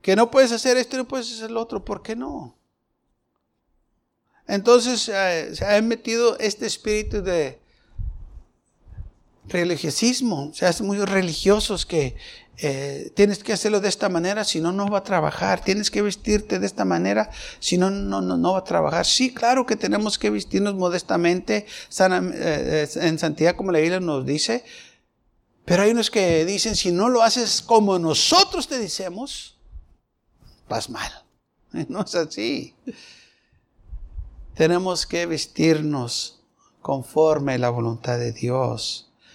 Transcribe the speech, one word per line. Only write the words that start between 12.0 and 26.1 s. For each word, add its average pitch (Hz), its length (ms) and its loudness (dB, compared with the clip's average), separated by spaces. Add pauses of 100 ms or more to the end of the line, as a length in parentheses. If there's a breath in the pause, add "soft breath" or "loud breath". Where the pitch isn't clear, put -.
eh, 139 560 -6
tienes 202 280 4
que - 100 -4
hacerlo 208 280 2
de 202 80 0
esta 202 200 -2
manera, 185 360 0
si - 160 -2
no, 170 120 0
no 202 160 0
va 202 100 0
a 190 40 -2
trabajar. 185 600 0
Tienes 196 260 0
que 147 120 0
vestirte 208 560 0
de 190 80 -2
esta 196 180 -2
manera, 190 460 2 (300 loud breath)
si - 180 0
no, 190 120 4
no, 196 300 -4
no, 185 160 -2
no 170 160 2
va 190 60 2
a 185 60 -6
trabajar. 170 420 2
Sí, 254 260 2
claro 247 340 2
que 226 80 0
tenemos 208 440 -2
que 208 120 0
vestirnos 202 440 -2
modestamente, 180 920 0 (220 loud breath)
sana-, 185 340 2 (120)
eh, 151 520 0
eh, - 20 -10 (180)
en 160 120 2
santidad, 160 380 2
como 190 160 -2
la 165 60 4
Biblia 175 220 2
nos 147 260 -2
dice. 156 380 -2 (1000 loud breath)
Pero 180 180 4
hay 208 100 6
unos 233 180 0